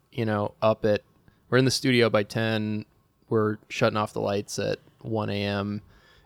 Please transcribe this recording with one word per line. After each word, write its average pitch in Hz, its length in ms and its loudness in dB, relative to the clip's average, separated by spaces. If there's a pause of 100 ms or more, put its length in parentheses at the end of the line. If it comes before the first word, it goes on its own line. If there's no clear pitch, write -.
(120)
you 117 140 -4
know, 107 360 -2
up 110 240 2
at, 104 160 2 (480)
we're 123 100 4
in 131 60 4
the 127 60 2
studio 123 380 4
by 107 140 2
ten. 107 600 -2 (440)
We're 107 280 0 (120)
shutting 110 280 0
off 107 160 -2
the 110 80 -4
lights 104 360 -4
at 104 220 -4 (220)
one 110 280 -4
A 101 140 -2
M. 101 380 -4 (440)